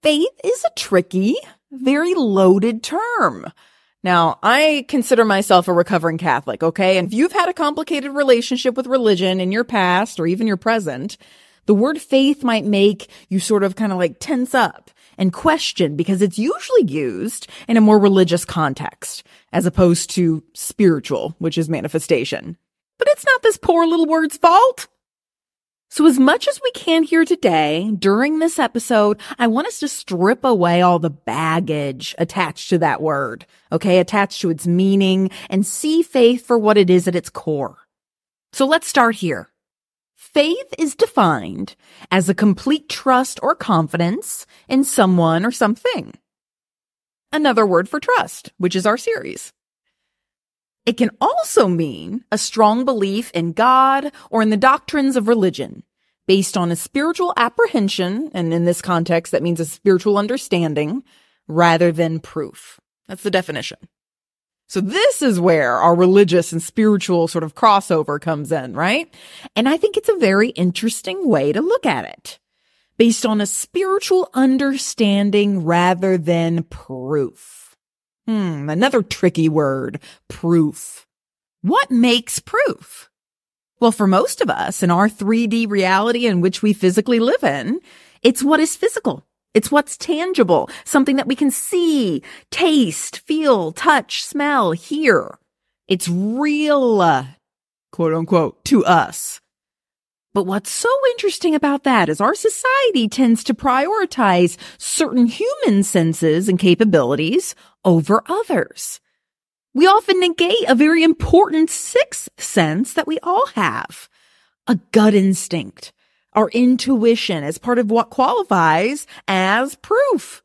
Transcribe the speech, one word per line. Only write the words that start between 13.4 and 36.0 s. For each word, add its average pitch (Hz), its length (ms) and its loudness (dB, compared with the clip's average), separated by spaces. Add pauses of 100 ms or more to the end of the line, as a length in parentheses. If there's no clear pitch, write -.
sort 202 240 0
of 190 100 -2
kinda, 202 220 -4
like, 180 240 -2
tense 254 340 -4
up - 360 -2 (280)
and 185 140 0
question 175 640 -2
because 185 260 0
it's 196 160 0
usually 453 460 0
used 135 640 -6 (180)
in 233 100 2
a 226 40 6
more 214 180 6
religious 190 460 4
context - 800 -6 (280)
as 180 140 0
opposed 175 440 2
to 165 340 0 (100)
spiritual, 156 840 0
which 165 200 -4
is 156 100 -2
manifestation. 151 880 -4 (420)
But 480 100 0
it's - 180 0
not 523 160 2
this 440 140 2
poor 339 300 0
little 330 200 0
word's 320 300 -2
fault. 403 500 4 (1000)
So - 180 0
as 262 120 6
much 294 300 2
as 571 140 -6
we 508 100 -2
can 330 320 0
here 330 200 2
today, 165 720 0
during 226 420 0
this 330 200 -2
episode, 214 640 0 (180)
I 240 80 2
want 254 220 0
us 453 120 -12
to 294 80 -6
strip 190 560 -2
away 175 380 2
all 180 160 4
the 160 120 -2
baggage 147 1080 -6
attached - 520 -6
to 180 80 2
that 156 220 0
word, 139 460 -4 (240)
okay, 180 280 2
attached 196 420 -2
to 175 100 -2
its 160 160 -4
meaning, 190 640 2 (180)
and 196 160 -2
see 320 380 -2